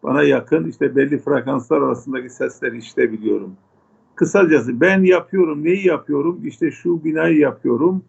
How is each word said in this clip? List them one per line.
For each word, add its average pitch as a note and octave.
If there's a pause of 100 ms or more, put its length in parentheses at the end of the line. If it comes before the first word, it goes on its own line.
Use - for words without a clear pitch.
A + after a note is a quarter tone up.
Bana C#3+
yakın, E2
işte C3
belli C#3
frekanslar C3+
arasındaki B2+
sesleri B2+
işitebiliyorum. G#2+ (600)
Kısacası D3
ben F#3+
yapıyorum, F3
neyi F#3
yapıyorum? D#3
İşte D3+
şu E3+
binayı D#3+
yapıyorum C#3+